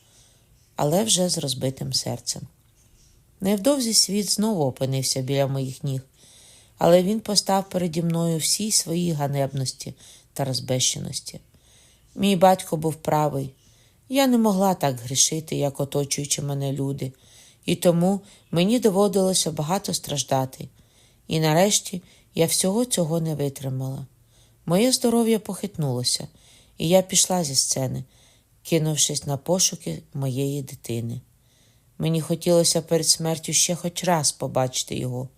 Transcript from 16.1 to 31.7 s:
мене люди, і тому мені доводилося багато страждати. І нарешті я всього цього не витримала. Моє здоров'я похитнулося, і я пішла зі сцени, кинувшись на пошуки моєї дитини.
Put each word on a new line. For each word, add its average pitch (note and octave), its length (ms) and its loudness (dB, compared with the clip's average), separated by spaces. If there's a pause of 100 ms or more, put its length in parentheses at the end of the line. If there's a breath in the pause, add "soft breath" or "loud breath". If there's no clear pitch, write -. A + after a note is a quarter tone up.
мене C#3 320 -4
люди, C#3 380 -4 (540 loud breath)
і F3 100 0
тому F3+ 460 2 (300 loud breath)
мені G3 280 2
доводилося F#3+ 720 2
багато E3 420 -4
страждати. C3+ 760 -4 (600 soft breath)
І D#3+ 120 -2
нарешті F3 640 2 (340 soft breath)
я D#3+ 100 4
всього F#3+ 400 0
цього E3+ 340 0
не D#3+ 160 -2
витримала. C3+ 680 -6 (600 soft breath)
Моє G#3 260 4
здоров'я A#3 480 2
похитнулося, D3 880 -4 (500 soft breath)
і - 100 -2
я F#3 140 6
пішла F#3 420 0
зі C#3 120 -4
сцени, C3 480 -2 (600 soft breath)
кинувшись D#3 600 0
на C#3+ 120 -2
пошуки E3+ 640 -2 (100)
моєї C#3 480 -2
дитини. A#2 600 -8 (760 soft breath)